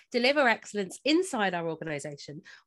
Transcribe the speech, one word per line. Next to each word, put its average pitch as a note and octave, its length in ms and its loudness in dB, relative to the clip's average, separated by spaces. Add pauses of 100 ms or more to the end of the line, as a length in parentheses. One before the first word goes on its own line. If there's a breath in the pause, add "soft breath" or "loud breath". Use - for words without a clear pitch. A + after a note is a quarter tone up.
(120)
deliver B3+ 360 4
excellence G#3 560 -2
inside C4+ 500 2
our E3+ 140 -2
organization, D#3 720 -8 (260 loud breath)